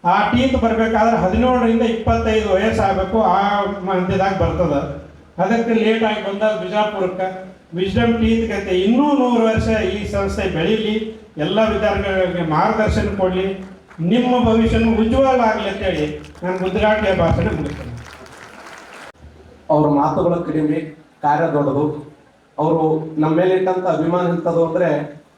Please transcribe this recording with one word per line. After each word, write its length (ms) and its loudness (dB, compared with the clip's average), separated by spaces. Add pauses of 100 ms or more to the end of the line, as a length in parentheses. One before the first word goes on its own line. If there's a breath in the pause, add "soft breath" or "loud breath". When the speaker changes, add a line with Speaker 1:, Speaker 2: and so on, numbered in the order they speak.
Speaker 1:
ಆ 240 2
ಟೀತ್ 340 2
ಬರ್ಬೇಕಾದ್ರೆ 540 2
ಹದಿನೇಳರಿಂದ 640 2
ಇಪ್ಪತ್ತೈದು 720 0
ವಯಸ್ಸು 280 0
ಆಗ್ಬೇಕು, 400 0
ಆ 400 2
ಮಧ್ಯದಾಗ 800 0
ಬರ್ತದ. 640 -2 (340)
ಅದಕ್ಕೆ 360 0
ಲೇಟ್ 300 2
ಆಗಿ 200 -2
ಬಂದ 400 -2
ಬಿಜಾಪುರಕ್ಕೆ. 800 -2 (300)
ವಿಸ್ಡಮ್ 400 0
ಟೀತ್ 380 0
ಗತೆ 280 -2
ಇನ್ನೂ 320 4
ನೂರು 340 2
ವರ್ಷ 360 0
ಈ 260 -4
ಸಂಸ್ಥೆ 420 -2
ಬೆಳೀಲಿ, 760 -2 (120)
ಎಲ್ಲ 220 -2
ವಿದ್ಯಾರ್ಥಿಗಳಿಗೆ 920 0
ಮಾರ್ಗದರ್ಶನ 680 0
ಕೊಡ್ಲಿ, 480 -2 (340)
ನಿಮ್ಮ 460 2
ಭವಿಷ್ಯನೂ 460 2
ಉಜ್ವಲ 340 2
ಆಗ್ಲಿ 440 2
ಅಂತೇಳಿ 640 -4 (100)
ನಾನು 220 -4
ಉದ್ಘಾಟನೆ 520 0
ಭಾಷಣ 260 2
ಮುಗಿಸ್ತೇನೆ. 540 -6 (1700)
Speaker 2:
ಅವ್ರ 200 4
ಮಾತುಗಳು 540 2
ಕಡಿಮೆ, 540 -2 (240)
ಕಾರ್ಯ 320 2
ದೊಡ್ಡದು. 600 -2 (460)
ಅವರು 500 0 (100)
ನಮ್ಮ 160 2
ಮೇಲೆ 200 4
ಇಟ್ಟಂತ 300 0
ಅಭಿಮಾನ 420 0
ಎಂಥದ್ದು 400 0
ಅಂದ್ರೆ 540 -2 (160)